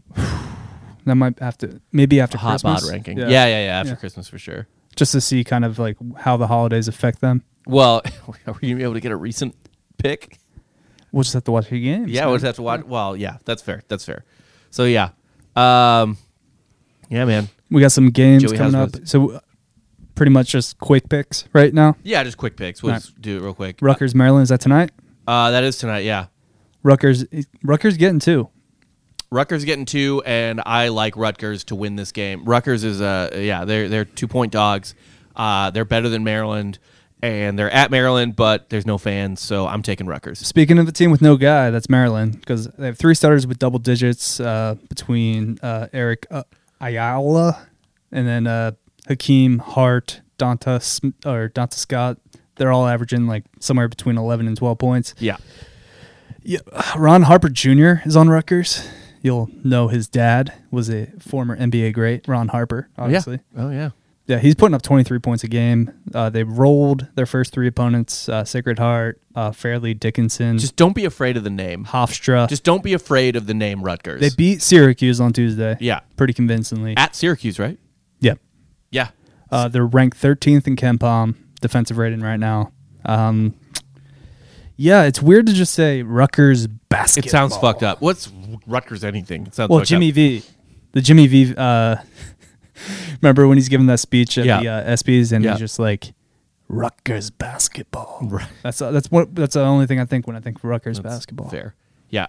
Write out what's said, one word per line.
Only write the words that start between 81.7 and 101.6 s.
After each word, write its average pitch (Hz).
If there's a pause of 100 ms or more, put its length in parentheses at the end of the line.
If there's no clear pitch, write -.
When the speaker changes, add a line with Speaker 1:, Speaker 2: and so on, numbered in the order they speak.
Speaker 1:
rating 113
right 110
now. 110 (320)
Um, 110 (1300)
yeah, 185
it's 139
weird 202
to 214
just 185
say 143
Rutgers 123
basketball. 107
Speaker 2:
It -
sounds 139
fucked -
up. 98
What's 165 (340)
Rutgers 110
anything? 98
It -
sounds 110
Speaker 1:
Well, 160
Speaker 2:
fucked 98
Speaker 1:
Jimmy 170
Speaker 2:
up. 147
Speaker 1:
V. 139 (500)
The 131
Jimmy 147
V, 131
uh, 120 (680)
<laughs> 180
remember 139
when 135
he's 131
giving 131
that 123
speech 123
at 123
Speaker 2:
Yeah. 113
Speaker 1:
the, 117
uh, 110
S 120
Bs, 120
and 110
Speaker 2:
Yeah. 110
Speaker 1:
he's 107
just 110
like, 107 (540)
"Rutgers 117
basketball." -
Speaker 2:
Right. 98 (160)
Speaker 1:
That's, 123
uh, 127
that's 143
what, 170
that's 156
the 147
only 139
thing 127
I 123
think 123
when 117
I 113
think 113
Rutgers 117
Speaker 2:
That's 110
Speaker 1:
basketball. -
Speaker 2:
fair. 87 (340)